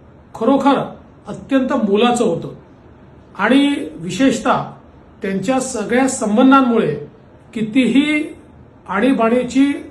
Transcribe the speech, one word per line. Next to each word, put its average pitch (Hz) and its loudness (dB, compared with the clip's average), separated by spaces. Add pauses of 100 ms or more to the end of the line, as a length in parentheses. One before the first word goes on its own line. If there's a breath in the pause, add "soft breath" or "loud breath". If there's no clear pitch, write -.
(360)
खरोखर 269 2 (460)
अत्यंत 254 -2
मोलाचं 226 0
होतं 156 -4 (840)
आणि 277 2 (180)
विशेषतः 226 -2 (580)
त्यांच्या 196 -2
सगळ्या 240 -2
संबंधांमुळे 240 2 (600)
कितीही 269 0 (640)
आणीबाणीची 247 0 (260)